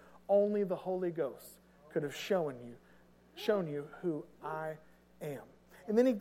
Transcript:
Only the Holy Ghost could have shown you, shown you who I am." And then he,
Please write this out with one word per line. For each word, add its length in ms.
Only 360
the 120
Holy 340
Ghost 480
could 100
have 120
shown 400
you, 100
shown 320
you 220
who 220
I 300
am." 220
And 100
then 80
he, 140